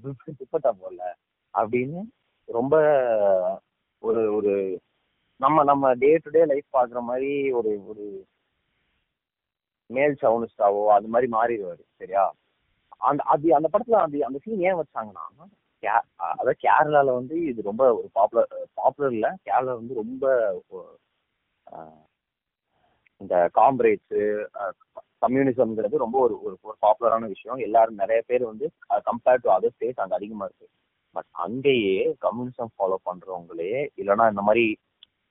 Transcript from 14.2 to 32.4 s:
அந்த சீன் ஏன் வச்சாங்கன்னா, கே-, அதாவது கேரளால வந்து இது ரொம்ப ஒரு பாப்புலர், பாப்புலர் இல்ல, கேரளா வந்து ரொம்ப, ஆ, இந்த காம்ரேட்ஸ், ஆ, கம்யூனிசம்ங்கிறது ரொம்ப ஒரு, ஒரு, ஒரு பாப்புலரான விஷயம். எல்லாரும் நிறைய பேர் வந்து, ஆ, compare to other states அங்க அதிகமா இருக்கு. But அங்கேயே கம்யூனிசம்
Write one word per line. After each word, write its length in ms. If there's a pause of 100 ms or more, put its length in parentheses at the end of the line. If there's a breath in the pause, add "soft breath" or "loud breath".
அந்த 160
சீன் 180
ஏன் 160
வச்சாங்கன்னா, 680 (360)
கே-, 200 (140)
அதாவது 460
கேரளால 520
வந்து 320
இது 160
ரொம்ப 360
ஒரு 160
பாப்புலர், 340 (260)
பாப்புலர் 380
இல்ல, 240 (100)
கேரளா 180
வந்து 300
ரொம்ப, 600 (1200)
ஆ, 200 (1200)
இந்த 360
காம்ரேட்ஸ், 920 (100)
ஆ, 180 (540)
கம்யூனிசம்ங்கிறது 720
ரொம்ப 220
ஒரு, 220
ஒரு, 200
ஒரு 200
பாப்புலரான 460
விஷயம். 300
எல்லாரும் 380
நிறைய 300
பேர் 200
வந்து, 260 (180)
ஆ, 80
compare 460
to 160
other 100 (100)
states 160
அங்க 200
அதிகமா 300
இருக்கு. 240 (460)
But 160
அங்கேயே 880
கம்யூனிசம் 600